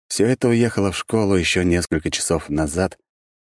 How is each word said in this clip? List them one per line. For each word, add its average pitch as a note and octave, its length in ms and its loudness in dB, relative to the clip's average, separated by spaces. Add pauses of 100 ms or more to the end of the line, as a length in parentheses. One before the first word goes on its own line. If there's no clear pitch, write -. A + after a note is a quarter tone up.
всё - 180 0
это B2 240 2
уехало A2+ 420 2
в F2 60 -6
школу G2+ 380 0
ещё F2+ 280 0
несколько F2 480 0
часов - 380 -4
назад D#2 500 -2 (480)